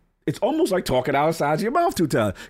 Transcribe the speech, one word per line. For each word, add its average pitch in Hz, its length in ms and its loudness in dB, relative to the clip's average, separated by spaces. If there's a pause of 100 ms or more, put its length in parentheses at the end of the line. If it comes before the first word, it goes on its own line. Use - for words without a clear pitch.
(280)
it's - 120 -4
almost 285 320 0
like 175 140 -2
talking 131 300 0
outside 156 460 0
your 220 100 -2
mouth 339 220 2
two 165 140 0
times. 110 280 0 (140)